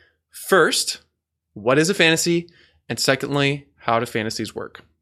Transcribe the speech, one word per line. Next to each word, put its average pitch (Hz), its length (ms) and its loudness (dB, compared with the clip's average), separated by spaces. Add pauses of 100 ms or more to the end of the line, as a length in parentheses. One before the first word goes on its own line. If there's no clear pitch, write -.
(320)
First, - 680 0 (520)
what 117 240 0
is 160 100 4
a 196 60 0
fantasy? 170 560 2 (400)
And 120 100 -6
secondly, 139 760 -2
how 117 240 0
do 120 80 -2
fantasies 110 480 -6
work? - 280 -14 (180)